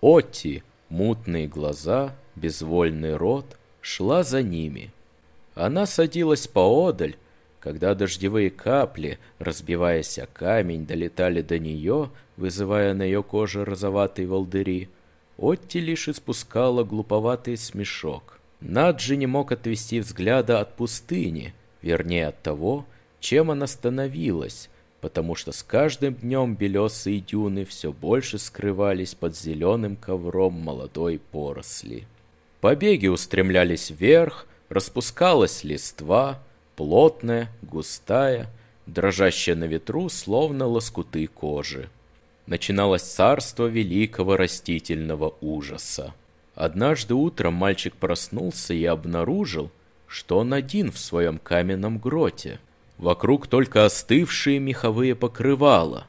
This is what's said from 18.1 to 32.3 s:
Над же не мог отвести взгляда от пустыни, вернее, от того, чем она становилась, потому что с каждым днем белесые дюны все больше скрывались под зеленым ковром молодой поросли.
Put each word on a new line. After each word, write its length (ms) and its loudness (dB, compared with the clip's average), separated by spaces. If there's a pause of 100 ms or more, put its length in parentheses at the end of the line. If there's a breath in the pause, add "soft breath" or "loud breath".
Над 400 2
же 160 -2
не 120 0
мог 260 0
отвести 480 -4
взгляда 580 2
от 160 -6
пустыни, 760 -6 (280)
вернее, 460 0
от 140 -10
того, 440 -4 (360 soft breath)
чем 280 2
она 160 -2
становилась, 1040 -4 (300 soft breath)
потому 340 -4
что 200 -10
с 100 -10
каждым 520 0
днем 400 -2
белесые 680 0
дюны 420 -2
все 300 -8
больше 460 -2
скрывались 760 -2
под 220 -6
зеленым 580 -2
ковром 600 -2
молодой 680 -6 (100)
поросли. 760 -10 (520)